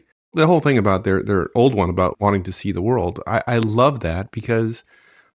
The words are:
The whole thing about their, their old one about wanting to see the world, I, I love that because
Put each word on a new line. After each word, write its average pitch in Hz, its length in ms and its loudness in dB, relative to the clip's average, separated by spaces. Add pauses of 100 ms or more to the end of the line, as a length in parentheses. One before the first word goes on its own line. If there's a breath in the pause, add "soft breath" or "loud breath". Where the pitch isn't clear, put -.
(340)
The 160 120 4
whole 165 140 4
thing 139 160 2
about 98 280 2
their, 95 180 0
their 98 320 0
old 120 200 4
one 95 140 2
about 90 320 -2
wanting 101 220 0
to 92 100 -10
see 101 200 -6
the 87 100 -4
world, 101 440 -2
I, 113 200 -2
I 120 120 0
love 117 420 2
that 87 320 -4
because 113 520 -2 (500 soft breath)